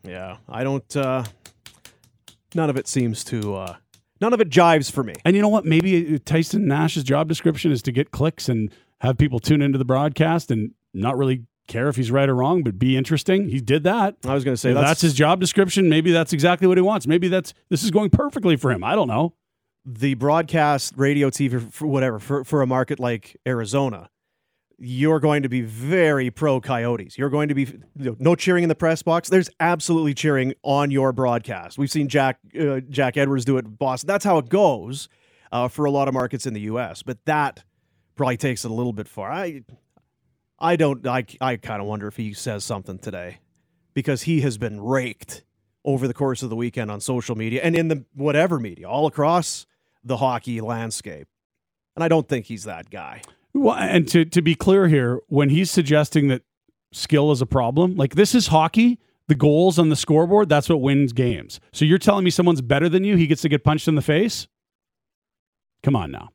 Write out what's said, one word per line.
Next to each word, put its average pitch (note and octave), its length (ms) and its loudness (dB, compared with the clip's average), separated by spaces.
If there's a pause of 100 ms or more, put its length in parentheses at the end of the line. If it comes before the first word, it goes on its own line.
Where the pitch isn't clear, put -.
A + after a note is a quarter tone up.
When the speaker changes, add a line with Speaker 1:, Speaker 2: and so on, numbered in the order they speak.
Speaker 1:
Yeah, F#2 320 -14 (120)
I A#2+ 140 -8
don't, C#3 340 -4
uh, C3 280 -2 (1300)
none D#3+ 160 0
of B2+ 60 -2
it A#2+ 100 -6
seems A#2+ 380 -2
to, G#2 320 -6
uh, F#2 200 -12 (440)
none A3+ 120 2
of A3+ 80 0
it F#3+ 80 2
jives D#3+ 420 4
for C3+ 140 -4
me. G2+ 100 -10 (100)
Speaker 2:
And F#3 120 4
you G#3 60 4
know G#3 60 4
what? G#3 160 2
Maybe, E3+ 500 2
uh, C#3+ 100 -2
Tyson E3 420 0
Nash's D3+ 380 0
job C#3+ 240 0
description D#3+ 440 0
is B2 100 -2
to C3 100 -4
get C3+ 180 -2
clicks - 380 -4
and A2 240 -2 (280)
have B2 180 0
people C3 200 2
tune D3+ 220 2
into C#3 160 2
the C3 80 -2
broadcast D3+ 680 0
and A2 220 -2 (220)
not A#2+ 240 -2
really C3 260 0 (240)
care B2 200 -2
if B2+ 80 -2
he's A#2+ 140 -2
right C#3 180 2
or C3 60 2
wrong, D3 280 2
but G#2 160 -2
be B2+ 180 2
interesting. D#3+ 540 0
He C3 100 -4
did C#3 240 0
that. G3+ 400 0
Speaker 1:
I C3 80 -2
was C#3 100 0
gonna B2+ 140 -2
say, B2+ 140 0
Speaker 2:
If B2+ 60 4
Speaker 1:
that's C#3+ 120 4
Speaker 2:
that's D#3+ 140 0
his D#3+ 100 4
job D3+ 260 2
description, F#3 520 2
maybe D#3+ 200 4
that's E3 220 2
exactly F3 340 2
what F3+ 120 4
he F3+ 40 4
wants. G3 240 0
Maybe E3+ 220 2
that's, F#3 240 -2 (160)
this F3 160 -2
is G#3+ 60 0
going G3+ 180 2
perfectly A3 480 2
for B2+ 160 0
him. F#2 100 -4
I B2 120 -2
don't G3 140 2
know. C#3 260 0 (500)
Speaker 1:
The C3 300 -4
broadcast, D3 840 0
radio, C#3 340 2
T C#3 180 -2
V, B2 100 -2
for A#2 280 -8
whatever, C3 320 0
for, C3+ 240 -4
for C#3+ 200 0
a B2+ 40 2
market C3 320 -2
like A#2+ 380 -6 (100)
Arizona, A#2 600 -4 (720)
you're C3 420 0
going D3 220 2
to C3+ 60 -4
be B2+ 120 -2
very C3 680 0
pro C#3 300 -2
Coyotes. A#2 580 -4
You're C3+ 120 -2
going D3 180 0
to C#3+ 60 -2
be, C3+ 100 0
you - 180 -12 (140)
know, B2+ 220 -8
no D#3 160 4
cheering F3 280 0
in E3+ 60 0
the D#3 60 2
press D#3+ 280 -2
box. E3+ 260 -2
There's F#3 220 2 (100)
absolutely D#3+ 540 0
cheering C3+ 480 -2
on C#3+ 280 0
your C3+ 220 0
broadcast. A#2 680 -4
We've C#3 120 -2
seen D3 180 -2
Jack, C#3+ 300 0 (200)
uh, C#3+ 300 -2
Jack C3+ 280 -2
Edwards C#3 280 0
do C3 140 0
it A#2+ 60 -4
in G#2+ 80 -16
Boston. C3 340 -4
That's G3 180 -2
how F#3 140 4
it B2 100 -4
goes, C3+ 600 0 (440)
uh, B2 160 -2
for D3 160 -4
a C#3+ 60 2
lot C#3 180 0
of C3 60 -4
markets B2+ 320 -4
in A2+ 80 -6
the G#2 80 -8
U G#2+ 160 -6
S. F#2+ 240 -10
But B2 220 -10
that D3+ 400 -2 (500)
probably B2+ 220 -2
takes B2+ 280 -4
it A2+ 60 -8
a A2+ 40 -6
little A#2+ 180 -4
bit G#2 160 -10
far. G2+ 220 -12
I, D#3 340 -8 (960)
I E3+ 160 2
don't, C#3 300 0
I, B2+ 180 -2 (160)
I B2+ 160 -2
kinda G#2 280 -10
wonder G#2 240 -8
if - 80 -14
he G#2+ 180 -8
says G#2 280 -8
something F#2+ 360 -10
today F2+ 400 -14 (560)
because C#3 280 -2
he D#3+ 200 0
has B2 160 -2
been G#2 220 -8
raked B2 640 -6 (400)
over C3+ 220 -2
the A#2+ 80 -4
course C3 280 -4
of A#2+ 80 -8
the A2+ 60 -6
weekend A#2 340 -6
on G#2 100 -10
social B2 360 -6
media A2+ 260 -6
and E3 120 0
in E3 140 0
the D3 240 -4
whatever D3 480 0
media F2+ 280 -12
all C#3 180 0
across D3+ 600 -2 (380)
the A#2+ 120 -4
hockey A#2+ 440 -4
landscape. A2 680 -10 (680)
And E3 80 -4
I E3 40 0
don't D#3+ 200 2
think B2 180 -4
he's G#2 180 -12
that E2 260 -14
guy. E2+ 320 -16 (320)
Speaker 2:
Well, C4+ 220 2
and F#3 320 0
to, E3 160 4
to E3+ 180 0
be D#3+ 120 2
clear F#3+ 340 4
here, B2+ 400 2
when C#3+ 220 2
he's E3 200 2
suggesting D3+ 580 2
that B2+ 140 0 (500)
skill D3 380 2
is B2+ 100 2
a B2+ 60 0
problem, C#3 480 0
like, C#3 200 0
this G3+ 200 4
is A3+ 140 4
hockey. E3 500 4 (280)
The D3+ 80 4
goals D3+ 440 4
on D#3+ 120 4
the D3 60 2
scoreboard, F3 520 2
that's D3 200 2
what D#3+ 120 2
wins C#3 320 2
games. A#2 480 -4 (120)
So - 120 0
you're E3+ 140 4
telling G3+ 260 2
me F3+ 60 4
someone's E3+ 320 2
better C#3 260 0
than F#3 160 2
you, G3+ 120 2
he E3 100 4
gets C#3+ 160 0
to D#3+ 60 -2
get C#3+ 160 0
punched D#3 240 2
in D#3+ 60 2
the C#3+ 80 2
face? F3 460 0 (1300)
Come C#3 140 2
on D#2+ 140 -4
now. G1+ 240 -14